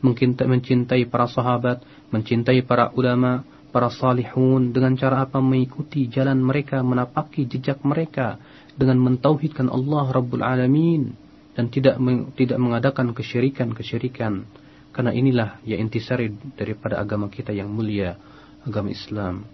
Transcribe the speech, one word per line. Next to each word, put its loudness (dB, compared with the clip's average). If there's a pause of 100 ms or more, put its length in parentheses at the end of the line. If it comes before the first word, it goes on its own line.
mencintai, 2
mencintai 2
para 0
sahabat, 0 (240)
mencintai 2
para 2
ulama, 2 (240)
para 2
salihun, 2
dengan 2
cara 0
apa? 0
Mengikuti 0
jalan 0
mereka, 0
menapaki -2
jejak -4
mereka -2 (320)
dengan 4
mentauhidkan 2
Allah -2
Rabbul 0
Alamin 2 (420)
dan -2
tidak 2
meng-, -2
tidak 0
mengadakan 0
kesyirikan-kesyirikan. -4 (500)
Karena 0
inilah 0
ya -4
intisari -4 (240)
daripada -6
agama -4
kita -10
yang -4
mulia, -4 (480)
agama -6
Islam. -8 (120)